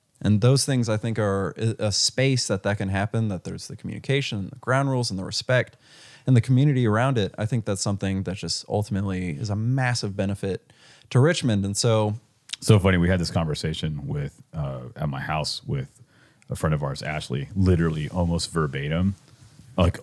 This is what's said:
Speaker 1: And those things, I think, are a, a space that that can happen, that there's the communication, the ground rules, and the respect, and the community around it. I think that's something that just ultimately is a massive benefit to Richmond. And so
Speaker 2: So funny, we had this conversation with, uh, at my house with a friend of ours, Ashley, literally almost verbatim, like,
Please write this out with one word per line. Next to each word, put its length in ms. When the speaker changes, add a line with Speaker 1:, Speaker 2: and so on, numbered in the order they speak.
Speaker 1:
And 200
those 220
things, 260
I 80
think, 200
are 400
a, 300
a 40
space 580
that 140
that 140
can 120
happen, 400
that 160
there's 220
the 80
communication, 760
the 60
ground 340
rules, 180
and 100
the 60
respect, 500
and 100
the 40
community 440
around 320
it. 220
I 80
think 180
that's 160
something 420
that 140
just 320
ultimately 640
is 180
a 60
massive 600
benefit 560
to 100
Richmond. 460
And 100
so 400
Speaker 2:
So 180
funny, 180
we 120
had 100
this 120
conversation 760
with, 340
uh, 300
at 140
my 100
house 460
with 240
a 60
friend 180
of 100
ours, 200
Ashley, 500
literally 560
almost 420
verbatim, 640
like, 240